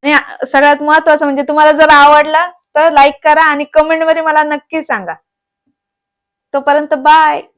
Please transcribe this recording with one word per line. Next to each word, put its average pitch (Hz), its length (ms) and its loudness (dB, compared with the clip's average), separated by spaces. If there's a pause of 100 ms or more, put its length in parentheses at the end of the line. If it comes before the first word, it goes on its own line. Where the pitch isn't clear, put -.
आणि 294 100 -2 (340)
सगळ्यात 294 340 0
महत्वाचं 302 440 0
म्हणजे 277 180 -4
तुम्हाला 302 280 2
जर 302 180 2
आवडला 302 600 2 (260)
तर 320 160 2
लाईक 285 220 2 (100)
करा 311 200 2
आणि 294 200 -2
कमेंट 311 400 -2
मध्ये 320 180 -2
मला 311 220 -2
नक्की 302 400 -8
सांगा. 190 300 -8 (1400)
तोपर्यंत 285 400 -2
बाय. 302 480 0 (160)